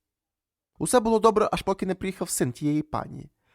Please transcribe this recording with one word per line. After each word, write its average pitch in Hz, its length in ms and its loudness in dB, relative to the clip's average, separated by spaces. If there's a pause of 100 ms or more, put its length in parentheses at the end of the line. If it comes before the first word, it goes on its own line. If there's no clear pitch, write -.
(800)
Усе 240 200 2
було 226 200 2
добре, 214 320 4
аж 175 100 -2
поки 196 240 -4
не 185 100 -4
приїхав 185 340 -8
син 131 220 -2
тієї 151 300 -2
пані. - 480 -10 (260)